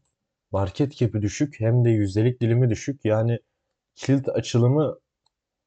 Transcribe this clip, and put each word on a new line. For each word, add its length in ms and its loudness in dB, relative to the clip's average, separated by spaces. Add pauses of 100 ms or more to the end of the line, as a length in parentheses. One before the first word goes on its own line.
(520)
market 440 -4
cap'i 260 -2
düşük 380 -4
hem 260 2
de 40 4
yüzdelik 520 0
dilimi 280 2
düşük. 360 -4
Yani 340 0 (560)
kilit 340 0
açılımı 680 0 (680)